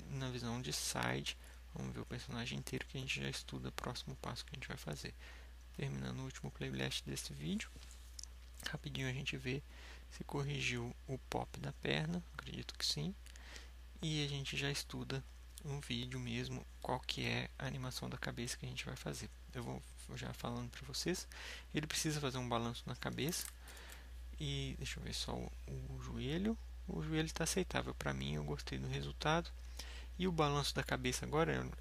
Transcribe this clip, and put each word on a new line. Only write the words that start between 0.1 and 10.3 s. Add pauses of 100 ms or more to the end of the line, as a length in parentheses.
na
visão
de
side, (340)
vamos
ver
o
personagem
inteiro
que
a
gente
já
estuda
o
próximo
passo
que
a
gente
vai
fazer. (600)
Terminando
o
último
Play
Blast
desse
vídeo. (1000)
Rapidinho
a
gente
vê (480)
se
corrigiu (120)